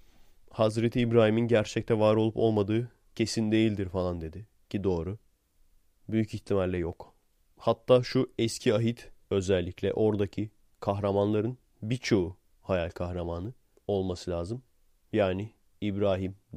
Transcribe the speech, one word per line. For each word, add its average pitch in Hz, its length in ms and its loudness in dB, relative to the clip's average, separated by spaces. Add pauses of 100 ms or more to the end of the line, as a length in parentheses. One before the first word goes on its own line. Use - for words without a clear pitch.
(500)
"Hazreti 113 520 0
İbrahim'in 113 460 4
gerçekte 110 520 0
var 107 160 6
olup 110 220 0
olmadığı 110 540 2 (240)
kesin 110 360 0
değildir." 107 380 2
falan 90 320 -2
dedi. 87 260 -12 (220)
Ki 101 140 -4
doğru. 92 340 -2 (920)
Büyük 110 240 0
ihtimalle 92 440 -2
yok. - 380 -6 (420)
Hatta 123 460 2
şu - 360 -2
eski 113 340 0
ahit 117 380 -2 (180)
özellikle 92 640 0
oradaki 107 580 0 (280)
kahramanların 104 800 0 (240)
birçoğu 107 560 0 (240)
hayal 87 280 -2
kahramanı 87 640 -6 (340)
olması 95 440 -4
lazım. 87 320 -6 (500)
Yani 98 380 0 (300)
İbrahim, 98 540 -2 (220)